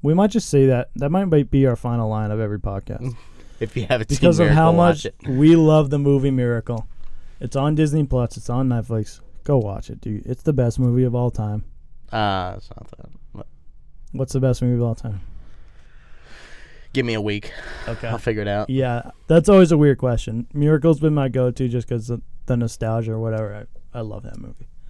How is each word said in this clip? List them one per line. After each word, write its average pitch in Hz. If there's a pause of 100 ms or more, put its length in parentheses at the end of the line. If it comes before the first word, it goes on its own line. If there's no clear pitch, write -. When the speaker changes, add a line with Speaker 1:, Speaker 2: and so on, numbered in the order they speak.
Speaker 1:
we 143
might 202
just 220
say 139
that. 127
That 139
might, 185
might 151
be 135
our 120
final 117
line 107
of 107
every 104
podcast. 107
Speaker 2:
<laughs> - (340)
If -
you 123
haven't 113
Speaker 1:
Because 160
Speaker 2:
seen 170
Speaker 1:
of 147
Speaker 2:
Miracle, -
Speaker 1:
how 160
Speaker 2:
watch 170
Speaker 1:
much -
Speaker 2:
it. - (140)
Speaker 1:
we 143
love 156
the 147
movie 139
Miracle. 120 (540)
It's 120
on 143
Disney 151
Plus. 123
It's 107
on 127
Netflix. 113 (240)
Go 143
watch 101
it, -
dude. 107
It's 123
the 151
best 123
movie 127
of 120
all 123
time. 107 (460)
Speaker 2:
Uh, 98
it's -
not -
that. - (240)
But - (680)
Speaker 1:
What's 127
the 131
best 127
movie 123
of 120
all 117
time? 101 (1700)
Speaker 2:
Give 131
me 120
a 110
week. 104 (340)
Speaker 1:
Okay. 117
Speaker 2:
I'll 117
figure 110
it 101
out. 101
Speaker 1:
Yeah, 127 (160)
that's 160
always 190
a 160
weird 147
question. 117
Miracle's 151
been 156
my 139
go-to 127
just 120
'cause 117
of 120 (240)
the 127
nostalgia 113
or 110
whatever. 110 (280)
I, 123
I -
love 107
that 110
movie. 117 (220)